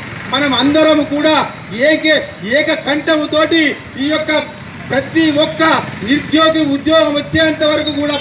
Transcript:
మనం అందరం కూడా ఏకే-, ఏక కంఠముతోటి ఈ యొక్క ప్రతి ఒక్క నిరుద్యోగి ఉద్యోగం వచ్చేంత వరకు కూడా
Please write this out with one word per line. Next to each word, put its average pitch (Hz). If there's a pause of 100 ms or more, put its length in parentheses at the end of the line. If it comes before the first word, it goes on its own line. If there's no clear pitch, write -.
(340)
మనం 277 (120)
అందరం 311 (160)
కూడా 302 (540)
ఏకే-, 311 (340)
ఏక 311 (160)
కంఠముతోటి 302 (440)
ఈ -
యొక్క 311 (580)
ప్రతి 294 (180)
ఒక్క 311 (440)
నిరుద్యోగి 311 (120)
ఉద్యోగం 302
వచ్చేంత 311
వరకు 302
కూడా 294